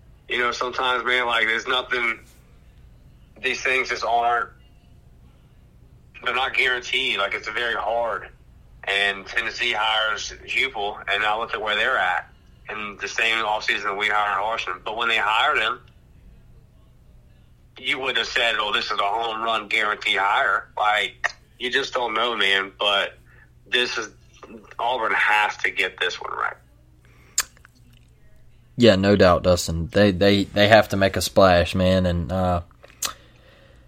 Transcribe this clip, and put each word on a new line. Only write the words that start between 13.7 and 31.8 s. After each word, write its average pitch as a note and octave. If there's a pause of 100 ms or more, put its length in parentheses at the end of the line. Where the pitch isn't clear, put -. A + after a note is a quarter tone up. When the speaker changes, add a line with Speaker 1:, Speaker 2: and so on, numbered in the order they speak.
Speaker 1:
that G2+
we G#2
hired G#2
Harsin. G2+
But A2
when A#2
they A2+
hired A2+
him, A2+ (2000)
you C#3
wouldn't B2+
have A2
said, A#2
"Oh, G#2
this A2+
is G#2
a G#2
home A2
run A2
guarantee G#2+
hire." G2+
Like, G#2+ (240)
you F#3
just C3+
don't A#2+
know, A#2
man. G2
But G2+ (500)
this B2
is, G#2+ (680)
Auburn A2+
has G2+
to -
get -
this -
one -
right. - (2250)
Speaker 2:
Yeah, A#2
no G2
doubt, F2
Dustin. E2+
They, G2+
they, G2
they G2+
have G#2+
to -
make G2
a F#2
splash, F2
man. F#2